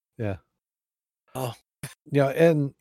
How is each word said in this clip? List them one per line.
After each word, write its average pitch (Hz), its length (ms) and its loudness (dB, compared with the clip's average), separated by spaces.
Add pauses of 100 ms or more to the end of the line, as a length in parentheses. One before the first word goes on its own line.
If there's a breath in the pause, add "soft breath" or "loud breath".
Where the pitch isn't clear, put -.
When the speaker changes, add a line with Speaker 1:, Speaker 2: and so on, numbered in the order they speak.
(180)
Speaker 1:
Yeah. 101 180 -6 (1000)
Speaker 2:
Oh. 127 200 -8 (580)
Speaker 1:
Yeah, 139 160 2
and, 147 520 2